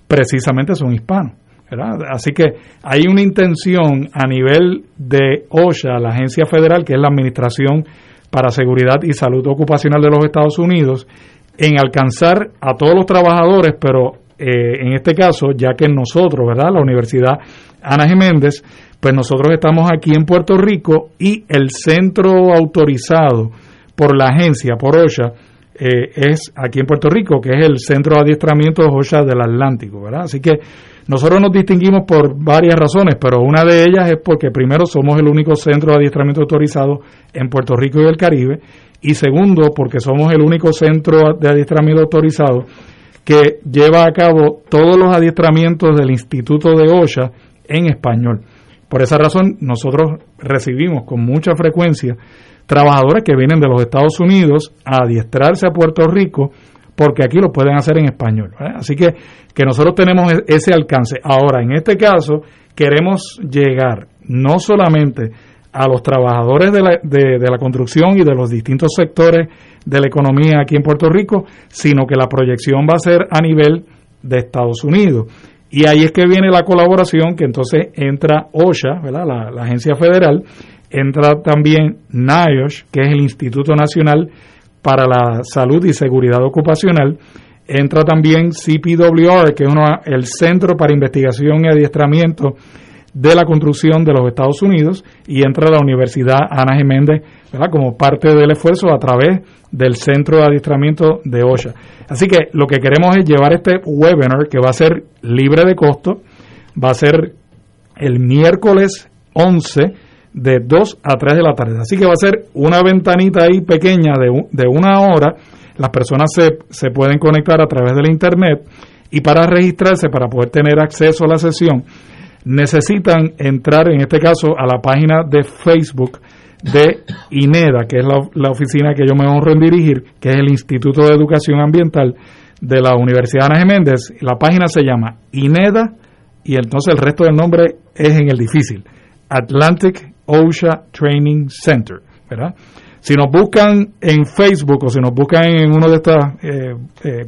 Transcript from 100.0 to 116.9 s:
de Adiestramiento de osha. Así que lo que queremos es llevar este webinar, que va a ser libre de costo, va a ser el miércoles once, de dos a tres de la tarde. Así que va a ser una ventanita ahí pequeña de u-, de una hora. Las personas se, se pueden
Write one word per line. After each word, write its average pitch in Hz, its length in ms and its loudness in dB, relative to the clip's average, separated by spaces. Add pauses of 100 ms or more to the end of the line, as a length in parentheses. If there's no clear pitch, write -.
de 151 80 4
Adiestramiento 147 800 0
de 120 200 -2
osha. 123 300 -2 (360)
Así 151 180 -2
que 170 260 0
lo 143 140 0
que 139 120 -2
queremos 156 380 2
es 190 80 2
llevar 147 280 2
este 180 320 -2
webinar, 147 640 0
que 131 100 -4
va 127 100 2
a 127 40 -2
ser 160 300 0 (180)
libre 135 440 0
de 185 100 2
costo, 160 460 -2 (600)
va 127 80 0
a 131 40 2
ser 156 400 0 (640)
el 127 220 -2
miércoles 190 920 0 (240)
once, 170 600 0 (400)
de 127 280 0
dos 156 420 0
a 139 140 -2
tres 139 160 0
de 165 100 2
la 151 100 0
tarde. 113 260 -6
Así 117 180 -4
que 190 80 2
va 175 80 4
a - 20 2
ser 196 380 0
una 160 280 2
ventanita 185 640 2
ahí 185 160 4
pequeña 170 580 0
de 127 120 2
u-, 131 200 -2
de 131 160 -2
una 190 360 2
hora. 170 340 2 (400)
Las 131 140 -6
personas 135 440 -2
se, 160 260 2 (100)
se - 200 -6
pueden 139 300 0